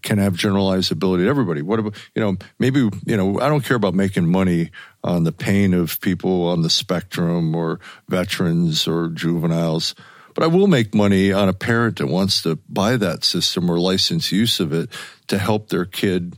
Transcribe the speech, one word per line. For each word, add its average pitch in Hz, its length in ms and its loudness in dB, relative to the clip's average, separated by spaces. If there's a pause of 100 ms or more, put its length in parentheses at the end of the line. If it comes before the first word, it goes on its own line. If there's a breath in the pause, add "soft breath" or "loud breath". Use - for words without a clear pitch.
can 107 160 0
have 98 160 2
generalized 95 580 0
ability 92 320 0
to 104 60 4
everybody. 92 320 0
What 101 160 -2
about, 104 160 -4 (200 loud breath)
you - 80 -2
know, 98 140 0 (220 loud breath)
maybe, 131 220 2 (260)
you 123 100 0
know, 98 240 0
I 127 80 0
don't 147 160 0
care 131 120 0
about 101 180 0
making 95 340 2
money 87 420 2 (340 loud breath)
on 87 200 0
the 80 80 0
pain 98 420 2
of 87 260 -2
people 90 480 0
on 87 140 0
the 80 80 0
spectrum 85 840 -2
or 82 260 -4 (280 loud breath)
veterans 85 800 0
or 85 200 -2
juveniles, 82 840 -2 (400 loud breath)
but - 100 0
I - 40 4
will 185 180 4
make 127 280 2
money 98 380 4
on 98 160 2
a 92 40 0
parent 117 460 0
that 73 100 -2
wants 95 340 0
to 82 140 -2 (120)
buy 110 280 0
that 101 280 -2
system 87 460 0
or 85 80 0
license 90 540 0
use 113 280 2
of 78 120 0
it 120 180 -2 (380 loud breath)
to 101 100 0
help 107 300 -2
their 90 160 -2
kid 90 540 -2